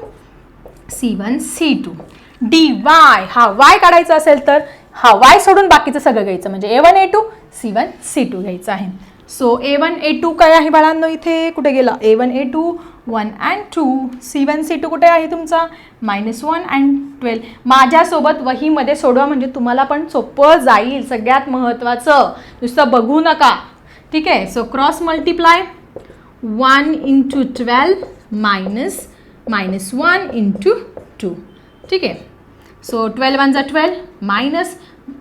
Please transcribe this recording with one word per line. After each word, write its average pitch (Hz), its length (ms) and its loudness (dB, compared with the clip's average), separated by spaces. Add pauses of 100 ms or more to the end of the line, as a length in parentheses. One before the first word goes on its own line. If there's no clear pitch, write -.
(920)
सी 226 240 -6
वन 208 240 -6
सी 311 460 -4
टू. 170 60 -12 (520)
डीवाय 262 880 4
हा 240 160 2
वाय 269 320 4
काढायचा 339 380 4
असेल 302 300 2
तर 277 120 4 (340)
हा 233 220 4
वाय 262 240 8
सोडून 392 300 4
बाकीचं 294 300 2
सगळं 233 240 0
घ्यायचं, 190 280 -6
म्हणजे 196 180 -8
ए 233 100 2
वन 339 180 6
ए 381 100 4
टू, 403 160 0 (400)
सी 220 100 -6
वन 233 140 -2 (280)
सी 262 100 0
टू 185 160 -8
घ्यायचं 185 320 -8
आहे. 185 400 -10 (280)
So 247 200 0
ए 285 160 -2
वन 320 160 0 (100)
ए 302 180 -2
टू 339 100 -2
काय 320 220 4
आहे 320 160 4
बाळांनो 320 380 2
इथे? 320 440 -4
कुठे 294 200 -2
गेला? 254 220 0 (100)
ए 220 120 4
वन 247 160 -2
ए 254 140 -4
टू, 330 320 -4 (300)
वन 226 160 -6
and 294 400 -6 (140)
टू, 262 300 -2 (160)
सी 277 220 -4
वन, 302 180 -2
सी 311 140 -4
टू 320 120 -6
कुठे 330 180 0
आहे 330 200 4
तुमचा? 330 400 -4 (360)
मायनस 220 420 -6
वन 320 160 -2
and 277 360 0 (240)
ट्वेल्व. 226 220 -6 (240)
माझ्यासोबत 302 760 4
वहीमध्ये 285 540 -2
सोडवा, 277 320 2
म्हणजे 269 200 -2
तुम्हाला 254 360 -2
पण 294 240 -2
सोपं 294 500 2
जाईल. 254 520 0
सगळ्यात 254 400 -2
महत्त्वाचं, 240 840 0 (300)
नुसतं 247 280 0
बघू 254 300 2
नका, 311 440 2 (480)
ठीक 311 160 -2
आहे? 330 260 0
So 233 100 -4
क्रॉस 294 380 -2
मल्टिप्लाय 330 600 0 (800)
वन 262 500 0 (140)
into 269 360 0 (140)
ट्वेल्व 262 480 0 (420)
minus, 202 460 -4 (580)
मायनस 190 440 -6
वन 339 340 -2 (100)
into 208 360 0 (480)
टू, 196 60 -6 (640)
ठीक 370 140 -4
आहे? - 100 -6 (760)
So 226 260 -4
ट्वेल्व 269 240 -2
वन 269 120 2
जा 277 80 0
ट्वेल्व, 311 340 -2 (280)
मायनस, 277 540 -6 (440)